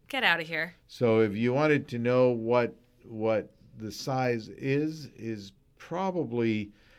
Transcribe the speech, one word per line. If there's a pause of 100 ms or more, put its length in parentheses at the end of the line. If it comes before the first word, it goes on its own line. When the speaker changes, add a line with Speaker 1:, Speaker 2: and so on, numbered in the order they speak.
Speaker 1:
Get
outta
here. (120)
Speaker 2:
So
if
you
wanted
to
know
what, (280)
what (260)
the
size
is, (100)
is (260)
probably (280)